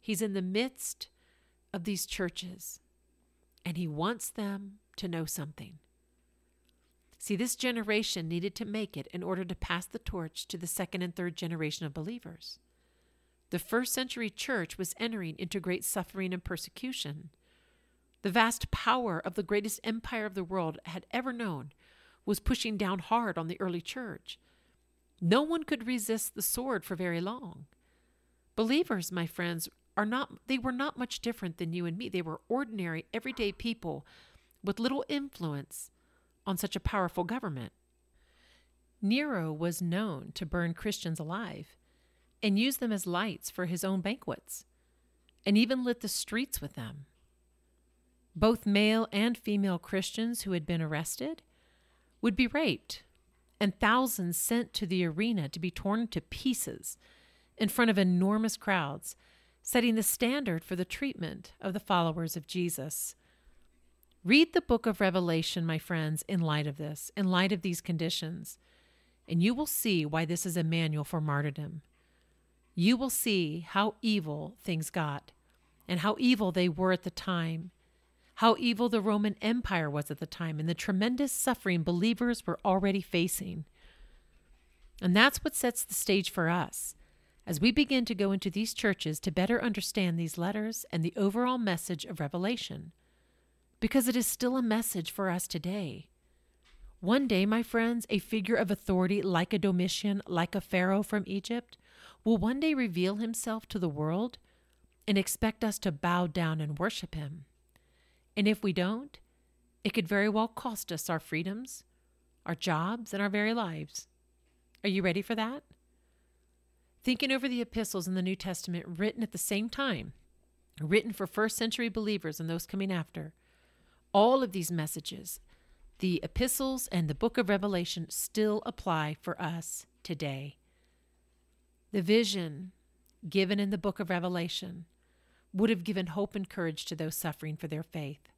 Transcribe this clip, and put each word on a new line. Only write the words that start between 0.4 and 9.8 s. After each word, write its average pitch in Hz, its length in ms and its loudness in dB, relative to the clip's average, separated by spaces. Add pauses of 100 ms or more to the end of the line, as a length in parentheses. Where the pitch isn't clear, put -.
midst 208 640 -4 (680)
of 175 100 -6
these 196 220 -2
churches, 180 760 -6 (840)
and 175 120 -2
he 175 120 -2
wants 175 400 -2
them 202 460 -6 (220)
to 190 120 -6
know 165 160 -2
something. 156 540 -8 (1400)
See, - 180 -4
this 233 220 -2
generation 214 720 0
needed 175 280 -2
to 233 80 -6
make 208 320 -4
it - 160 -8
in 180 100 -6
order 185 220 -2
to 175 100 -6
pass 175 320 -4